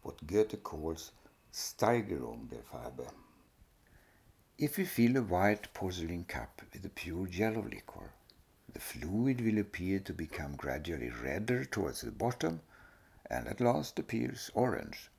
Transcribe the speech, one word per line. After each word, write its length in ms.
what 220
Goethe 380
calls 480
Steigerung 960
der 220
Farbe. 400
If 200
we 80
fill 320
a 60
white 500
porcelain 500
cup 380
with 140
a 40
pure 380
yellow 360
liquor, 500
the 80
fluid 640
will 180
appear 400
to 140
become 420
gradually 540
redder 560
towards 360
the 100
bottom 500
and 180
at 140
last 380
appears 540
orange. 640